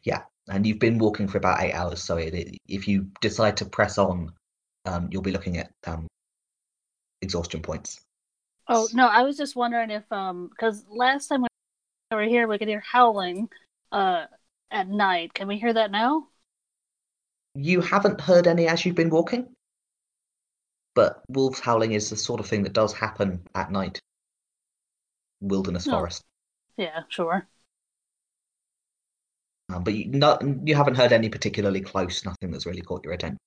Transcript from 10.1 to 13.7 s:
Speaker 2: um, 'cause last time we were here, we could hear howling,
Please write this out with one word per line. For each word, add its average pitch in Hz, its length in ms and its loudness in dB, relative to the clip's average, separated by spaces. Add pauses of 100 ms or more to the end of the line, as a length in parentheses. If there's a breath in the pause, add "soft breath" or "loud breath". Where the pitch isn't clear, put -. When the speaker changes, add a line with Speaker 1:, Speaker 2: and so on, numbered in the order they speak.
Speaker 2:
um, 185 460 -6
'cause 214 300 -2
last 247 400 0
time 277 140 0
we 247 60 0 (680)
were 214 80 0
here, 233 240 4
we 214 120 -2
could 214 100 -4
hear 214 120 -4
howling, 208 680 2 (420 loud breath)